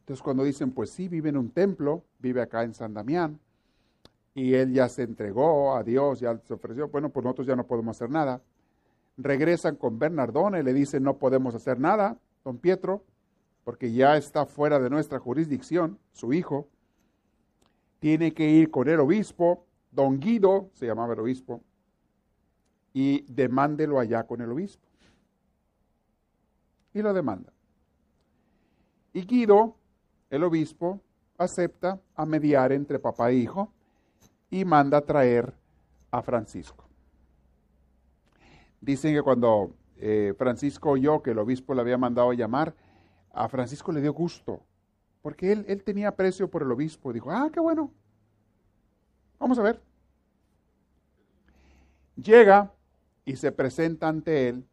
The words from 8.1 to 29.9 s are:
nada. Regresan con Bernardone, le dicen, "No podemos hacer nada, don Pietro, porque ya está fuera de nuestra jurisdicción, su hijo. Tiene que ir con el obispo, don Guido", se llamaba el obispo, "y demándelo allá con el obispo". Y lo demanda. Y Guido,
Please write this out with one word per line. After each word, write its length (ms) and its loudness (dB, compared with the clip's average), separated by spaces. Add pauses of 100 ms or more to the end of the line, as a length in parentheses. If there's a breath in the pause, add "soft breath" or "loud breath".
nada. 300 -4 (760)
Regresan 600 0
con 220 -6
Bernardone, 640 -2
le 100 0
dicen, 300 0
"No 160 0
podemos 360 0
hacer 240 -4
nada, 400 0 (240)
don 160 -12
Pietro, 460 -2 (600)
porque 280 -6
ya 240 6
está 300 -2
fuera 340 0
de 100 0
nuestra 280 -4
jurisdicción, 800 -4 (140)
su 200 -6
hijo. 360 -4 (1300)
Tiene 320 0
que 160 0
ir 220 6
con 180 0
el 120 2
obispo, 680 0 (240)
don 300 0
Guido", 520 2
se 140 -10
llamaba 260 -4
el 80 -6
obispo, 400 -6 (1300)
"y 360 -2
demándelo 680 0
allá 280 -2
con 140 -10
el 120 -8
obispo". 340 -10 (2000 soft breath)
Y 80 -4
lo 100 0
demanda. 400 -4 (1600)
Y 140 -8
Guido, 480 6 (560)